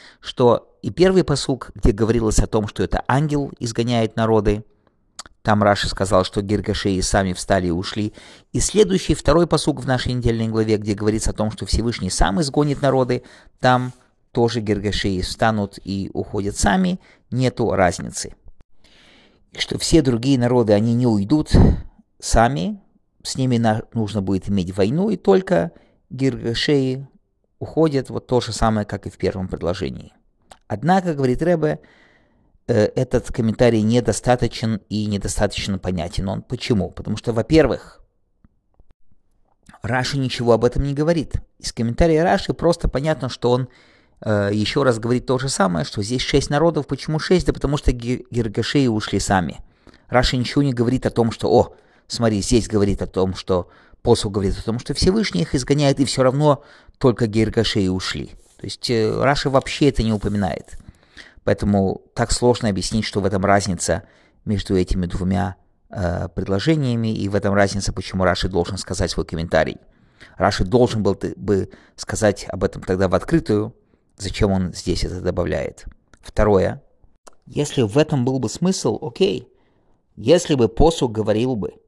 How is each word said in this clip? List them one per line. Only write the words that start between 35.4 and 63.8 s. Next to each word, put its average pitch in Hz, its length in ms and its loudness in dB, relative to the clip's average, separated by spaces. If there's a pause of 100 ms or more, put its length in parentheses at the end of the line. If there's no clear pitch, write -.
понятен 92 500 -4
он. 107 140 -6
Почему? 107 480 -2
Потому - 260 -8
что, 117 160 -6
во-первых, 117 720 0 (1800)
Раши 127 360 -2
ничего 120 340 0
об 113 120 4
этом 123 180 0
не 143 120 -4
говорит. 151 420 0 (220)
Из - 140 -10
комментария 156 520 2
Раши 196 300 0
просто - 340 0
понятно, 139 400 -2
что - 220 -2
он, 123 180 0 (520)
э, 104 320 0
еще 107 300 0
раз 123 160 2
говорит 117 280 -2
то 127 120 0
же 131 100 -4
самое, 170 360 0
что - 180 -6
здесь 123 200 -4
шесть - 280 0
народов. 151 360 0
Почему 156 320 -4
шесть? 160 280 0
Да 139 60 4
потому 139 240 -2
что - 160 2
Ги-, 120 380 -6
Гиргашеи 117 560 0
ушли 107 320 -2
сами. 92 420 -2 (480)
Раши 127 280 4
ничего 127 260 0
не 139 100 0
говорит 120 340 0
о 107 40 0
том, 113 220 2
что, - 180 -4
о, 110 240 4 (320)
смотри, 113 340 0
здесь 101 280 2
говорит 101 340 2
о 92 40 -4
том, 95 280 -2
что, 90 340 -4 (340)
посук 113 300 2
говорит 98 260 0
о 98 40 -10
том, 113 160 -4
что - 160 -8
Всевышний 190 480 0
их - 120 -2
изгоняет, 139 460 2
и 139 40 2
все 131 180 -2
равно 139 400 2 (360)
только 123 280 2
Гиргашеи 107 600 0
ушли. 92 420 -4 (280)
То - 80 -14
есть, - 220 -10
э, 110 340 0
Раши 135 280 0
вообще 135 400 2
это 120 120 0
не 110 100 0
упоминает. 101 640 -4 (640)
Поэтому 101 560 0 (140)
так - 180 -2
сложно 120 380 2
объяснить, 101 340 -2
что - 160 -4
в 95 60 0
этом 95 180 0
разница 95 600 0 (400)